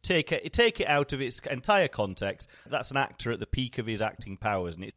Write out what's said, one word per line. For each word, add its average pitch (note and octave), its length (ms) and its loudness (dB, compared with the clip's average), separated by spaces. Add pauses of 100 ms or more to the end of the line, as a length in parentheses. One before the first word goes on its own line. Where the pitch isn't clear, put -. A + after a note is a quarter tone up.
take E3+ 300 2
it, D3+ 220 -2
take A#3 260 4
it - 80 2
out C#3+ 240 4
of C3+ 80 -4
its B2 200 -4
entire C#3 480 2
context, G2 600 -4 (180)
that's C3 240 -2
an C3+ 60 -2
actor - 360 -2
at A2 80 -4
the G#2+ 60 -6
peak B2+ 300 -4
of A#2 80 -4
his G#2+ 160 -2
acting G2+ 380 -4
powers. F#2 380 -2
And F#2 80 -10
it, - 120 -12